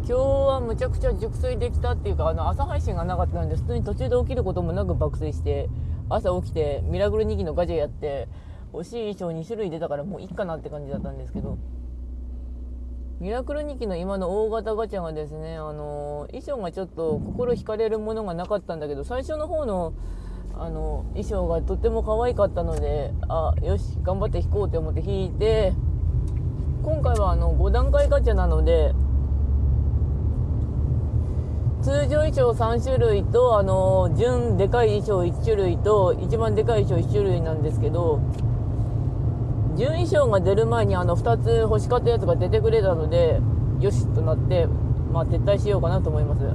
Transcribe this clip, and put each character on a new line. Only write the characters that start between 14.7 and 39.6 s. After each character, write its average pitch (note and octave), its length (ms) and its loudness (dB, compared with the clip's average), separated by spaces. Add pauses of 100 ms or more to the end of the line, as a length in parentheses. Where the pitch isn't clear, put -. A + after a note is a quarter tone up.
ガ A3 140 -4
チ G#3 80 -6
ャ F3+ 40 -4
が D#3+ 120 -6
で D3+ 140 -6
す D3+ 100 -12
ね、 D#3+ 180 -10
あ D#3 160 -10
の、 D3 600 -8
衣 C4 100 -12
装 C#4+ 160 -8
が F3+ 160 -8
ち F#3+ 80 -8
ょ F#3+ 40 -6
っ - 40 -14
と - 360 -4
心 B3 280 -2
惹 A3+ 100 -4
か G#3+ 140 -6
れ A3 100 0
る A3 100 -2
も G#3+ 160 -6
の A3 120 -6
が F3+ 80 -6
な E3+ 120 -6
か G#3 100 -2
っ G3 40 0
た F3+ 160 -8
ん D#3 60 -8
だ D3 80 -6
け D3 60 -6
ど、 C#3 100 -8
最 B3 160 -6
初 D#4 160 -6
の D4+ 100 -6
方 D#4+ 180 -2
の、 F3+ 280 -4 (640)
あ E3 120 -6
の、 D#3 440 -4
衣 - 160 -6
装 F#3+ 180 0
が E3 140 0
と F#3+ 140 -2
っ - 20 -4
て A3+ 100 0
も A3+ 160 0
可 A3 180 0
愛 B3 140 0
か G3+ 100 4
っ F#3 40 0
た F3 140 -4
の E3 140 -2
で、 D3 360 -2 (160)
あ、 D#3+ 320 0
よ F3+ 160 2
し、 - 260 -4
頑 F#3 160 0
張 F#3+ 60 0
っ - 40 0
て F3 100 0
引 - 100 0
こ G3+ 160 2
う - 20 -2
っ E3+ 40 -2
て E3 60 0
思 D#3 140 -2
っ - 20 -2
て - 60 0
引 F#3+ 280 0
い - 40 -4
て、 G#3+ 420 2 (1120)
今 D#4 180 0
回 B3 160 2
は、 F#3+ 140 2
あ E3+ 60 4
の、 E3 160 2
五 D#3+ 180 4
段 - 220 4
階 F#3+ 160 6
ガ F#3+ 120 4
チ - 100 4
ャ - 20 4
な F3+ 140 4
の D#3 160 4
で、 D#3 300 4 (3000)
通 C#4+ 260 2
常 D4+ 120 2
衣 D4+ 140 2
装 B3 200 4
三 A3+ 280 2
種 B3+ 160 0
類 G#3+ 280 4
と、 A#3+ 320 4
あ G3 60 4
の、 F#3+ 520 4
準 A3+ 420 2
で F#3+ 100 4
か A#3+ 160 4
い G#3 180 2
衣 - 40 -4
装 F#3 200 2
一 F3 80 0 (100)
種 A3+ 120 2
類 F3+ 220 2
と、 G3+ 360 4
一 F#3 240 0
番 A3+ 180 2
で G#3+ 80 2
か A3+ 140 2
い G3+ 80 4
衣 F3+ 160 2
装 - 60 0
一 - 60 0
種 G#3 100 4
類 F3+ 180 2
な D#3+ 120 0
ん D3+ 80 -2
で D3+ 100 0
す - 80 0
け D#3 100 2
ど、 D#3+ 300 2 (1600)